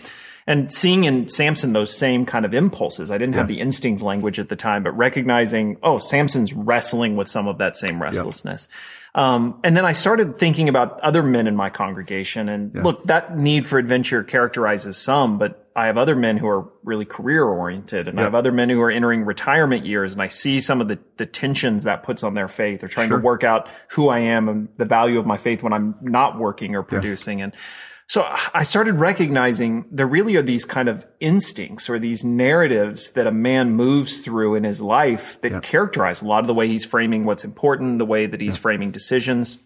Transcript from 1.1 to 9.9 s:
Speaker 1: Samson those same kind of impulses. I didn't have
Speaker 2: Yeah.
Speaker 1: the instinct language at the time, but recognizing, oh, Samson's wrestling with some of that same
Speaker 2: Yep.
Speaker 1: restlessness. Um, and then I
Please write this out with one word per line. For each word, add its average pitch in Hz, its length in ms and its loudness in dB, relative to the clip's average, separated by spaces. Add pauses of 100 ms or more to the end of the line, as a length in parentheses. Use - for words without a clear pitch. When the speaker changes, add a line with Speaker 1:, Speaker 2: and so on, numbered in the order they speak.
Speaker 1:
Samson 151 420 0
those 107 240 0
same 127 300 2
kind 117 180 -2
of 101 100 -2
impulses. 113 580 0
I 101 60 -2
didn't 123 180 -2
have 117 140 0
Speaker 2:
Yeah. 104 60 -6
Speaker 1:
the - 60 -6
instinct 123 420 -2
language 101 360 -4
at 98 100 -6
the 104 80 -6
time, 101 260 -2
but 87 140 -2
recognizing, 117 840 2
oh, 147 180 2
Samson's 139 540 0
wrestling 113 600 0
with 98 140 -2
some 101 180 -4
of 98 120 -4
that 95 180 -2
same 92 160 -4
Speaker 2:
Yep. 85 80 -6
Speaker 1:
restlessness. - 680 -6 (480)
Um, 120 480 2
and 170 140 6
then 185 80 4
I 165 60 2